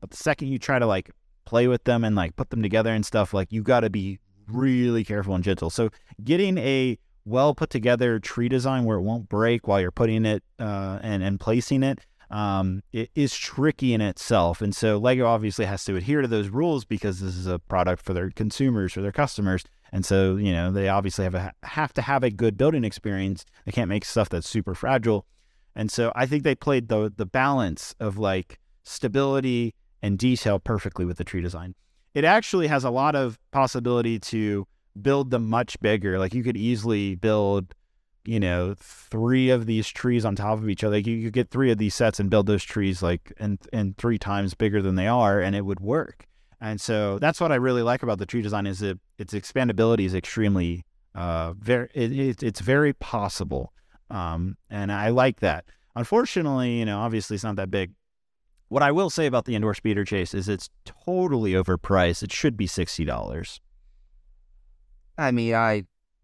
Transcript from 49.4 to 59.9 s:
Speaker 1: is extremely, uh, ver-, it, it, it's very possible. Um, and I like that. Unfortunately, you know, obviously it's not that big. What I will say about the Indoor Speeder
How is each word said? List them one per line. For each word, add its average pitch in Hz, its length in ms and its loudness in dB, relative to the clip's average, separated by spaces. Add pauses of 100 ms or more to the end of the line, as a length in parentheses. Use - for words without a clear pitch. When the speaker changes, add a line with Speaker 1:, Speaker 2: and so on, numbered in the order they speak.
Speaker 1:
is 92 120 0
extremely, 90 720 0 (300)
uh, 85 420 -4
ver-, 120 380 -2
it, 120 160 -2
it, 135 320 -2
it's 113 160 -4
very 139 340 2
possible. 92 800 -6 (380)
Um, 87 460 -4 (120)
and 101 220 -6
I 104 180 -2
like 127 300 2
that. 82 260 0 (300)
Unfortunately, 135 840 0
you 117 80 -2
know, 104 140 -2
obviously 113 360 -4
it's 98 80 -6
not 110 120 -4
that 95 160 -4
big. 95 220 -2 (720)
What 139 160 2
I 143 80 4
will 175 180 2
say 160 160 0
about 123 200 0
the 123 100 -2
Indoor 107 180 0
Speeder 101 320 0